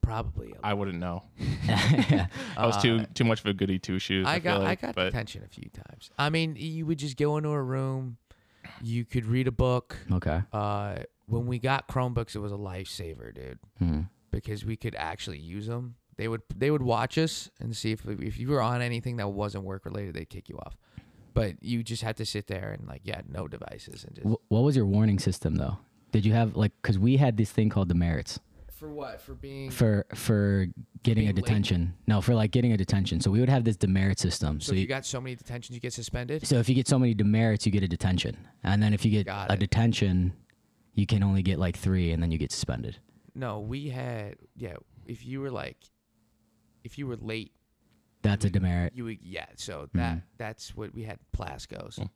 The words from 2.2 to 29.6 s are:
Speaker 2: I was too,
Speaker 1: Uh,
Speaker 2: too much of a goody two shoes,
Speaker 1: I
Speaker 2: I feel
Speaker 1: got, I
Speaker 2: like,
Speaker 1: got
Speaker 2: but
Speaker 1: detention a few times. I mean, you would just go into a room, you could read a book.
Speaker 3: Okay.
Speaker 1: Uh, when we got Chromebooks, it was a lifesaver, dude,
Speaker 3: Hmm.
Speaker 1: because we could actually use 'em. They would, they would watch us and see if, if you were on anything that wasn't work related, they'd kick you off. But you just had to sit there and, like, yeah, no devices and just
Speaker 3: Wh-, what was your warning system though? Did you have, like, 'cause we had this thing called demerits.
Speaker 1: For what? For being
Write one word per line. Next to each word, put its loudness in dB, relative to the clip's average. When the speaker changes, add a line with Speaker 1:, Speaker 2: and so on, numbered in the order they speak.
Speaker 2:
I 0
was 2
too, 4
Speaker 1:
Uh, -4
Speaker 2:
too 2
much 2
of -8
a 2
goody 0
two -2
shoes, 0
Speaker 1:
I 2
Speaker 2:
I 0
feel 0
Speaker 1:
got, 2
I 2
Speaker 2:
like, 0
Speaker 1:
got -6
Speaker 2:
but 0
Speaker 1:
detention -4
a -18
few -16
times. -20
I 0
mean, 0
you -6
would 0
just -6
go 2
into -2
a -2
room, -4
you -2
could -4
read 2
a -4
book. 0
Speaker 3:
Okay. 0
Speaker 1:
Uh, -4
when -2
we -4
got -2
Chromebooks, -2
it -6
was -6
a -6
lifesaver, -10
dude, -14
Speaker 3:
Hmm. 2
Speaker 1:
because -6
we -4
could -8
actually -8
use -10
'em. -8
They -4
would, -4
they 2
would 2
watch 0
us -2
and -6
see -2
if, -6
if -6
you -6
were 0
on 0
anything -4
that -4
wasn't -4
work -10
related, -8
they'd -10
kick -16
you -14
off. -14
But 0
you -2
just -6
had -4
to -6
sit -6
there -6
and, -10
like, -14
yeah, -8
no -8
devices -14
and -18
just -8
Speaker 3:
Wh-, 0
what 4
was 4
your 6
warning 6
system 0
though? 0
Did 4
you 6
have, 4
like, 4
'cause 2
we 6
had 6
this 2
thing 4
called 2
demerits. 2
Speaker 1:
For -14
what? -10
For -16
being -10